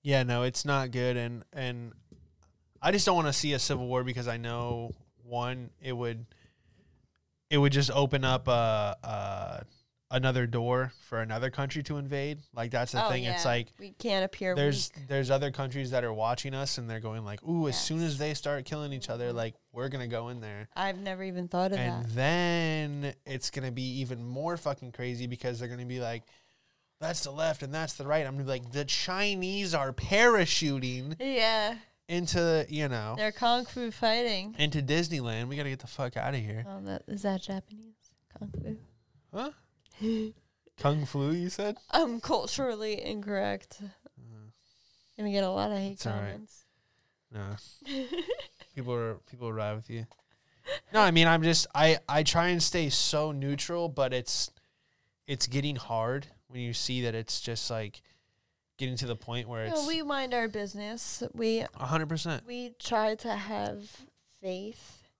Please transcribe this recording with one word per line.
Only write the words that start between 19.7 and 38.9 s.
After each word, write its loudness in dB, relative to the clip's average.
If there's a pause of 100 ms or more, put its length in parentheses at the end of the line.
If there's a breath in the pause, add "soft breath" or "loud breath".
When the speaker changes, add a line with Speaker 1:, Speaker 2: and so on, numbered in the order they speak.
Speaker 1:
we're -4
gonna -4
go -4
in -8
there." -10
Speaker 2:
I've -2
never -6
even -6
thought 2
of 0
Speaker 1:
And 0
Speaker 2:
that. -4
Speaker 1:
then 2 (100)
it's -6
gonna -4
be -4
even -6
more -4
fucking -4
crazy -4
because -4
they're -6
gonna -8
be -6
like, -4 (760 soft breath)
that's -2
the -6
left 0
and -6
that's -4
the -8
right. 2
I'm -4
gonna -4
be -4
like, -4
"The -2
Chinese 0
are 2
parachuting 4
Speaker 2:
Yeah. 2 (320)
Speaker 1:
into, 4
you 0
know, -2
Speaker 2:
They're 0
kung 2
fu -6
fighting. 0
Speaker 1:
into 2
Disneyland. 0
We -6
gotta -4
get -6
the -16
fuck -4
outta -2
here." -4
Speaker 2:
Oh, -10
that, -6
is -6
that 0
Japanese? -10 (440)
Kung -10
fu? -6 (560)